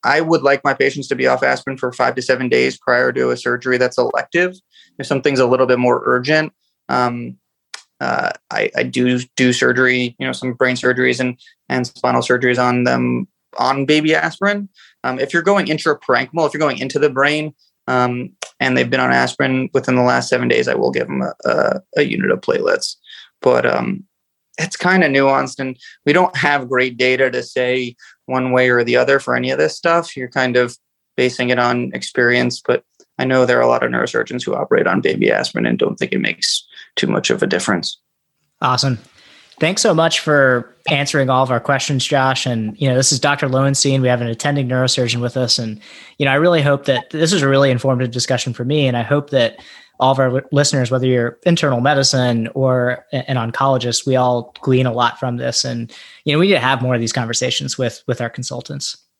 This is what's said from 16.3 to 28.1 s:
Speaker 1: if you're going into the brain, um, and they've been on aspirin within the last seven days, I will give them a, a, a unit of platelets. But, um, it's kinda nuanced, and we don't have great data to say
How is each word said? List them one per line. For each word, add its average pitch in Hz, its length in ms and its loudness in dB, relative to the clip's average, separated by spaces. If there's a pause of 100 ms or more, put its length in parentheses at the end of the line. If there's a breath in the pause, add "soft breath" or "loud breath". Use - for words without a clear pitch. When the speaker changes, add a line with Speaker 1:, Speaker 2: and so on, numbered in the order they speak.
Speaker 1:
if 147 60 -4
you're 151 60 -8
going 139 200 0
into 127 180 -4
the 143 140 2
brain, 147 420 0 (340)
um, 123 440 0 (280)
and 127 160 0
they've 123 140 0
been 131 100 0
on 127 140 2
aspirin 131 600 0
within 127 220 0
the 127 60 4
last 123 280 2
seven 120 180 0
days, - 200 2
I - 60 0
will - 180 0
give 58 160 -2
them 65 140 -4
a, - 120 -4 (120)
a, - 360 0 (160)
a 151 40 2
unit - 300 0
of - 100 -2
platelets. - 540 -2 (440 loud breath)
But, 127 280 2
um, - 360 -2 (540)
it's - 180 -8
kinda 180 320 2
nuanced, 135 520 0
and 131 180 -8 (280 loud breath)
we 175 60 2
don't 180 240 2
have 143 340 0
great 127 280 0
data 127 340 2
to 117 120 -4
say 127 520 -4 (300 loud breath)